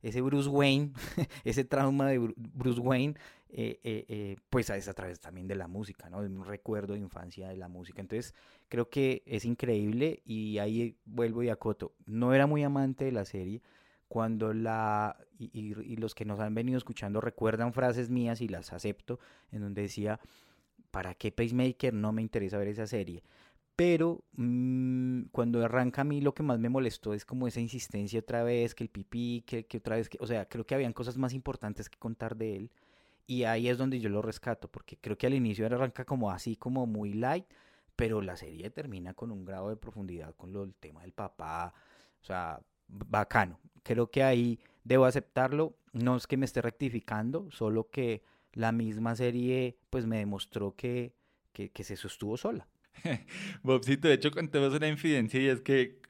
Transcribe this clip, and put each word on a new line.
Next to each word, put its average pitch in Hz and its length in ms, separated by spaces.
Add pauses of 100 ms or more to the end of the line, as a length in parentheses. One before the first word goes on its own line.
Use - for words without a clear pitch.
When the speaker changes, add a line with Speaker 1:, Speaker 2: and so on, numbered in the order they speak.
Speaker 1:
ese 117 180
Bruce 139 280
Wayne, 139 460
<laughs> - 500
ese 120 200
trauma 139 440
de 135 100
Bru-, 117 180
Bruce 123 440
Wayne, 131 340 (360)
eh, 113 340
eh, 110 240
eh, 104 280 (140)
pues 123 200
es 98 180
a 95 60
través 90 260
también 90 260
de 98 80
la 92 140
música, 98 420
¿no? 95 120
De 101 60
un 95 160
recuerdo 101 500
de - 60
infancia 92 480
de 95 80
la 92 120
música. 90 320
Entonces, 104 340 (340)
creo 120 220
que 135 360
es 110 180
increíble 117 800
y 107 340
ahí 110 460
vuelvo 113 380
y 120 80
acoto. - 440 (120)
No 120 280
era 139 120
muy 147 180
amante 139 400
de 135 80
la 104 120
serie. 98 380 (460)
Cuando 113 440
la, 110 640 (220)
y, 117 140
y, 107 400
y 113 40
los 110 180
que 113 100
nos 104 160
han 107 140
venido 127 240
escuchando 107 420
recuerdan 113 520
frases 123 380
mías 117 300
y 117 80
las 92 240
acepto, 104 460 (320)
en 107 120
donde 101 200
decía, 104 380 (720)
"¿Para 90 240
qué - 180
Pacemaker? 123 640
No 107 180
me 110 100
interesa 104 360
ver 101 100
esa 107 180
serie". 95 360 (540)
Pero, 170 480 (120)
mm, 127 960
cuando 117 320
arranca 123 380
a - 20
mí 143 160
lo 143 120
que 151 120
más 127 160
me 117 80
molestó 123 440
es 104 120
como 127 240
esa 120 120
insistencia 113 600
otra 117 240
vez, 120 300
que - 100
el 113 60
pipí, 120 560
que, 113 200
que - 120
otra 110 180
vez, 113 120
que, - 120
o 120 60
sea, 107 220
creo 117 160
que 135 120
habían 127 160
cosas 120 260
más 127 140
importantes 113 580
que - 80
contar 113 380
de 110 200
él, 104 140 (560)
y 123 180
ahí 113 240
es 123 100
donde 131 220
yo 110 100
lo 104 120
rescato, 110 480
porque - 280
creo 107 200
que - 80
al 131 80
inicio 113 320
arranca 123 380
como 120 260
así, 104 260
como 127 300
muy 107 280
light, 131 320 (500)
pero 110 260
la 90 140
serie 82 340
termina 95 440
con 117 180
un 95 120
grado 95 260
de 110 60
profundidad 92 600
con 87 160
lo, 98 120
el 95 100
tema 78 280
del 90 100
papá, 85 600 (460)
o - 40
sea, 87 360 (280)
bacano. 101 720 (220)
Creo 117 280
que 135 120
ahí 120 380 (240)
debo 131 220
aceptarlo, 131 720 (160)
no 123 240
es 120 100
que 143 100
me 135 100
esté 117 160
rectificando, 120 880
solo 110 400
que 117 320 (300)
la 113 200
misma 113 440
serie, 123 600 (120)
pues, 127 160
me 113 120
demostró 101 580
que, 123 380 (380)
que, 101 180
que - 140
se 98 120
sostuvo 104 400
sola. 202 320 (260)
Speaker 2:
<laughs> - 680
Bobcito, 131 460
de 147 60
hecho, 151 160
contemos 143 440
una 151 140
infidencia 139 520
y 135 60
es 127 140
que 131 500